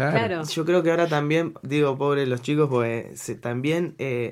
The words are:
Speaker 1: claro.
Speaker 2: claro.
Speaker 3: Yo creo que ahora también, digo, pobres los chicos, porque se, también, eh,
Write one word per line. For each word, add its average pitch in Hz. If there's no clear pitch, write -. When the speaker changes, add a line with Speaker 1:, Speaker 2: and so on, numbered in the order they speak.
Speaker 1:
claro. 226
Speaker 2:
claro. 170
Speaker 3:
Yo 156
creo 175
que 165
ahora 170
también, 160
digo, 139
pobres 139
los 120
chicos, 147
porque 117
se, -
también, 147
eh, 120